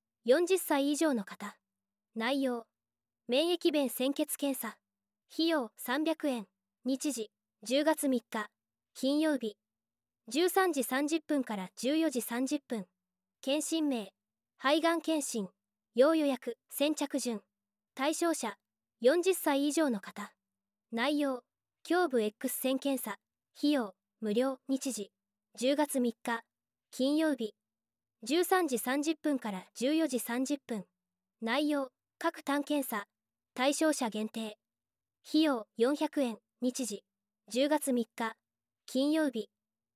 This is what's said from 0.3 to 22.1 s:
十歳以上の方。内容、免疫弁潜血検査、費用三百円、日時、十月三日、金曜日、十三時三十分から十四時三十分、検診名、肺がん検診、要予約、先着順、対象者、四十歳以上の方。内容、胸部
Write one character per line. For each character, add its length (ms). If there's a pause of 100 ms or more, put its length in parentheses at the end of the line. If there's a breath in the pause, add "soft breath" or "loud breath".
十 120
歳 320
以 60
上 180
の 120
方。 320 (580)
内 260
容、 240 (640)
免 220
疫 240
弁 160
潜 240
血 240
検 200
査、 200 (560)
費 160
用 260
三 300
百 240
円、 180 (380)
日 260
時、 180 (340)
十 200
月 240
三 220
日、 200 (440)
金 260
曜 180
日、 200 (720)
十 180
三 240
時 120
三 240
十 120
分 240
か 140
ら 180
十 220
四 120
時 120
三 240
十 140
分、 260 (560)
検 200
診 280
名、 240 (440)
肺 220
が 160
ん 60
検 280
診、 200 (440)
要 220
予 100
約、 320 (120)
先 260
着 240
順、 220 (540)
対 180
象 200
者、 240 (420)
四 220
十 140
歳 320
以 40
上 200
の 80
方。 340 (580)
内 280
容、 240 (440)
胸 200
部 120